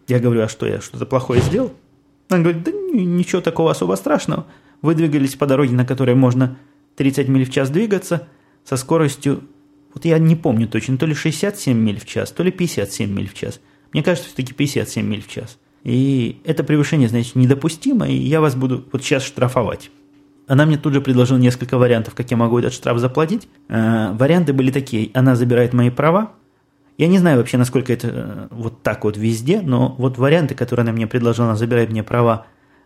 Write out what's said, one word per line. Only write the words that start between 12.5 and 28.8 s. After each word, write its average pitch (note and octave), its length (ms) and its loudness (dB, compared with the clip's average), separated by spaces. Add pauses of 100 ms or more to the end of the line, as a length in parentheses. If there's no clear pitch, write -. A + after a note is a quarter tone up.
пятьдесят E3+ 400 -4
семь G#2 180 -4
миль G2 180 -6
в - 60 -18
час. - 260 -10 (320)
Мне D3+ 120 -2
кажется, E3+ 240 -2
всё-таки - 260 -8
пятьдесят B2+ 340 -2
семь G#2+ 180 -4
миль G#2 160 -6
в - 40 -20
час. - 320 -14 (240)
И C3 640 0
это D#3+ 180 -2
превышение, D3 460 2
значит, A#2 260 -2
недопустимо, C#3 720 2
и C3+ 60 -2
я C3 260 0
вас D3+ 140 2
буду B2+ 380 -2
вот - 100 -4
щас C3+ 220 -2
штрафовать». - 680 -2 (560)
Она C#3 200 4
мне D#3 100 4
тут D3+ 160 -2
же C3+ 80 2
предложила B2+ 380 4
несколько B2 400 2
вариантов, A#2+ 360 2
как B2 160 -8
я B2 60 0
могу A#2 220 2
этот B2 160 0
штраф B2 240 -2
заплатить. D#3 500 -2 (220)
Э, A2 420 0
варианты D3 400 2
были C3 180 2
такие. A#2+ 440 -2
Она C3 220 4
забирает A#2+ 360 2
мои B2 160 4
права. D#3+ 440 0 (680)
Я D3+ 80 2
не F#3+ 120 4
знаю E3 200 4
вообще, A#2+ 180 0
насколько B2 380 0
это, A#2 180 -4
э, G#2 380 -10
вот A2+ 320 -10